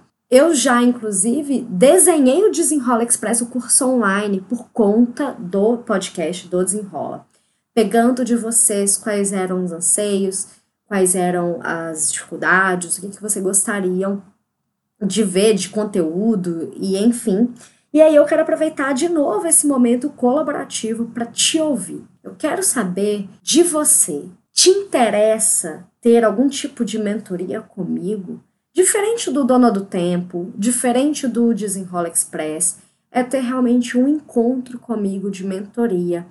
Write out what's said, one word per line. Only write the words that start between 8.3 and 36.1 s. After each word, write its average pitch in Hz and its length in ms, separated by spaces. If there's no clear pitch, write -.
vocês 208 600
quais 202 380
eram 185 280
os 180 80
anseios, 196 760
quais 185 260
eram 175 480
as 165 480
dificuldades, 180 840
o - 60
que 202 80
que - 120
vocês 208 220
gostariam 196 800
de 220 160
ver 196 300
de 185 160
conteúdo, 180 1040
e 190 220
enfim. 233 560
E 302 80
aí 311 160
eu 294 80
quero 302 160
aproveitar 311 540
de 330 160
novo 330 360
esse 302 200
momento 247 420
colaborativo 247 960
pra 233 220
te - 340
ouvir. 190 420
Eu 196 120
quero 311 280
saber 202 680
de 330 200
você. 294 640
Te - 200
interessa 220 1120
ter 233 240
algum 220 240
tipo 269 360
de 208 140
mentoria 202 640
comigo? 175 800
Diferente 403 560
do 269 140
Dona 247 260
do 196 140
Tempo, 180 720
diferente 254 720
do 233 260
Desenrola 180 540
Express, 160 720
é 247 140
ter 247 160
realmente 247 580
um 254 120
encontro 247 720
comigo 196 500
de 185 140
mentoria 185 880